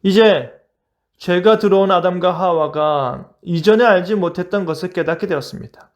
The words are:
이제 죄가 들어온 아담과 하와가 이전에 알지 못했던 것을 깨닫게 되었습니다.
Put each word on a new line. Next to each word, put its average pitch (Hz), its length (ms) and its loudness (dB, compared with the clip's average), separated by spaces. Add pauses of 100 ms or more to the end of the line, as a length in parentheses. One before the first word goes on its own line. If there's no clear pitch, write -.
이제 190 480 2 (640)
죄가 180 420 2
들어온 196 320 2
아담과 180 400 0
하와가 151 960 -2 (140)
이전에 190 420 2
알지 190 300 2
못했던 180 520 -4
것을 160 240 -6
깨닫게 165 360 -4
되었습니다. - 680 -10